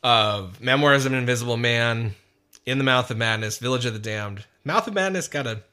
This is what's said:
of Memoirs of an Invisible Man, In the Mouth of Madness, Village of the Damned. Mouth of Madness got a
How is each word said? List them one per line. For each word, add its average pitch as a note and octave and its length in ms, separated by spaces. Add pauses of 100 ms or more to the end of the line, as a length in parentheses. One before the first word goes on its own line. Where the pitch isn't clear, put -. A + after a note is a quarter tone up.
of G#2 580
Memoirs C#3 460
of C3 60
an C3 60
Invisible A#2+ 380
Man, A#2 580 (520)
In C3 120
the C3+ 60
Mouth B2+ 260
of A#2 60
Madness, A2 420
Village B2 280
of A#2 60
the A2 60
Damned. G#2 460 (200)
Mouth G3 220
of G#3 80
Madness F#3+ 340
got C#3+ 180
a A2 160 (100)